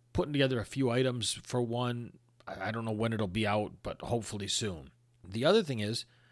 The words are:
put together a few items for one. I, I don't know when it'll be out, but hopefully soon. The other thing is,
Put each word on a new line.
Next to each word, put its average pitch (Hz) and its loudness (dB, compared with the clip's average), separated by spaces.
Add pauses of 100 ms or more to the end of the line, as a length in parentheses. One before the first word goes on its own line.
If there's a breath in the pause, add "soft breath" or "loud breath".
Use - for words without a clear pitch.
(140)
put 175 0
together 135 4
a 98 -4
few 135 0
items 123 2
for - -2
one. 120 -2 (300)
I, 95 -4
I - -2
don't 113 -2
know 113 0
when 113 2
it'll 107 0
be 107 0
out, 104 2 (100)
but - -8
hopefully 107 -4
soon. 87 -4 (360)
The 110 -2
other 202 6
thing 135 -4
is, 104 -2 (260 loud breath)